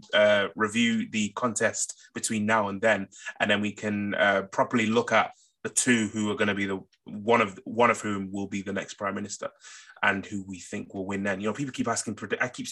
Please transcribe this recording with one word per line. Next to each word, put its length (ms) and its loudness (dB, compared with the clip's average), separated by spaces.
uh, 420 6
review 540 2
the 200 -2
contest 680 -2
between 320 -2
now 240 2
and 100 -6
then, 280 2
and 100 2
then 80 2
we 140 -2
can, 400 -4
uh, 300 4
properly 420 0
look 260 2
at 200 4
the 60 -6
two 400 2
who 220 -2
are 40 -2
gonna 200 0
be 100 -2
the, 140 -2
one 360 2
of, 240 -2
one 240 4
of 100 2
whom 320 -4
will 160 -4
be 140 -6
the 120 -6
next 200 -6
prime 220 -4
minister, 340 -8
and 200 0
who 200 -8
we 140 -10
think 340 -10
will 120 -6
win 180 -4
then. 160 -2
You 80 -4
know, 60 -2
people 180 -6
keep 160 -4
asking, 280 -2
predi-, 260 -6
I 80 -2
keep 220 -10